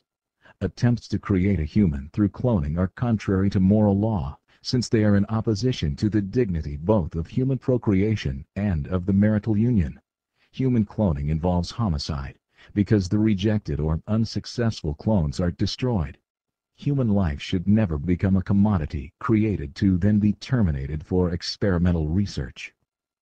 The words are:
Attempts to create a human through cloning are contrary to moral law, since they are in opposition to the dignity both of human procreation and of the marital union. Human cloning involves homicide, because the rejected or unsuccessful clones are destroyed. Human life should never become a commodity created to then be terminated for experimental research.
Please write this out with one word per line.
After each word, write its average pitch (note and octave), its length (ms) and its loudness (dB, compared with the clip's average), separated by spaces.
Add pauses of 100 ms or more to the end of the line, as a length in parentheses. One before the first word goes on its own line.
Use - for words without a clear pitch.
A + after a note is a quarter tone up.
(600)
Attempts A#2+ 460 -2
to G#2 100 -4
create F#2+ 420 0
a D2+ 60 -2
human D2+ 480 0
through G#2 160 2
cloning E2+ 480 -2
are F#2 120 0
contrary G2+ 600 0
to G2 100 0
moral G2+ 380 4
law, G#2 400 -2 (240)
since - 280 -4
they A2 160 2
are G#2 100 4
in G2+ 120 4
opposition A2 680 -2
to G#2+ 140 0
the G#2+ 120 2
dignity F#2+ 540 -2
both E2+ 400 0
of E2 120 -4
human C3 300 -2
procreation G2+ 840 0 (140)
and F2+ 300 -2
of F2+ 180 -2
the G2 80 0
marital G#2+ 420 2
union. G2+ 420 0 (540)
Human B2 340 0
cloning D2+ 440 -2
involves F2 420 0
homicide, D2 640 -4 (360)
because G#2 340 2
the G#2 120 0
rejected G#2 600 0
or D#2+ 260 0
unsuccessful G#2+ 920 -4
clones E2+ 440 0
are F2+ 100 0
destroyed. F#2+ 680 -4 (580)
Human C#3 320 -2
life F#2 340 0
should F#2 280 -4
never G2+ 280 2
become F2+ 380 0
a F#2+ 80 2
commodity G2 800 0
created G#2 540 0
to F#2+ 220 2
then G#2 220 2
be G#2 140 2
terminated D2+ 720 -2
for F2+ 260 0
experimental F2 800 0
research. F2 640 -4 (480)